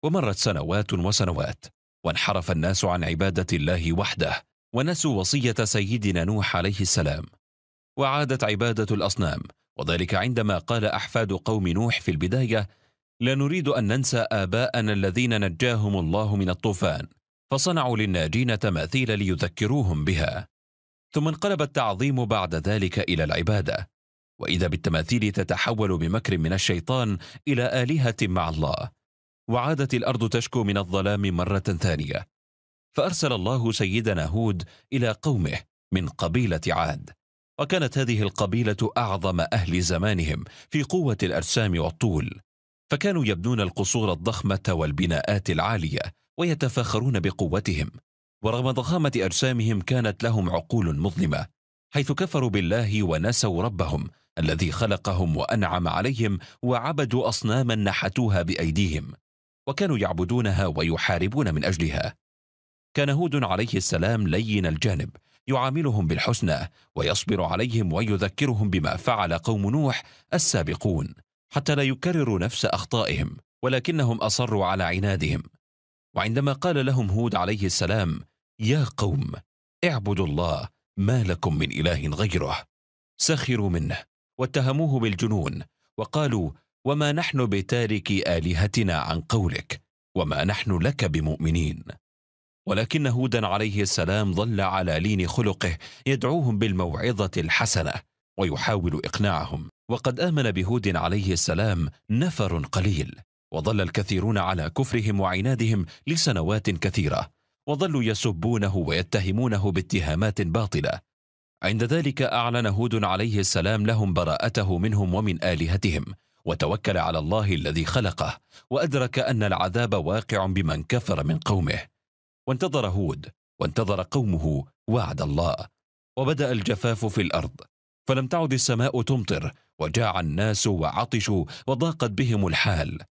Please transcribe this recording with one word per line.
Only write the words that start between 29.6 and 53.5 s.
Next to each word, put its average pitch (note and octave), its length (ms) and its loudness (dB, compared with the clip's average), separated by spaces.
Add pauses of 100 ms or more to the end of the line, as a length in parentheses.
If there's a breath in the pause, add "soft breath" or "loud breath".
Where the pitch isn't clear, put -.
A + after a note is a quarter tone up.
الأرض A#2 360 0
تشكو A#2 340 0
من G2+ 140 2
الظلام G2 440 0
مرة F#2 380 0
ثانية، D#2+ 680 -2 (680)
فأرسل D3+ 380 0
الله A2+ 380 0
سيدنا G2+ 540 0
هود F#2+ 380 0 (300 loud breath)
إلى A#2+ 180 2
قومه G#2 480 0 (320)
من F2+ 180 0
قبيلة E2+ 580 0
عاد، D#2+ 420 -2 (500)
وكانت C#3+ 380 0
هذه A#2 240 2
القبيلة G#2+ 760 0
أعظم F#2+ 440 0 (120)
أهل F2+ 280 2
زمانهم E2+ 600 0 (260 loud breath)
في D3+ 140 -2
قوة C#3 400 0
الأجسام F2 560 0
والطول، D#2+ 600 0 (520)
فكانوا D#3+ 340 0
يبنون G#2+ 360 0
القصور G2 520 0
الضخمة F#2+ 560 -2
والبناءات E2+ 800 0
العالية G#2 520 0 (380)
ويتفاخرون B2+ 800 0
بقوتهم، E2+ 720 0 (520)
ورغم B2 280 0
ضخامة C#3 440 0
أجسامهم A2 680 0
كانت A#2 420 0
لهم G#2+ 260 2
عقول E2+ 500 0
مظلمة، F#2 480 0 (460)
حيث C#3+ 180 0
كفروا C#3+ 380 0
بالله G#2 540 0
ونسوا F2+ 600 2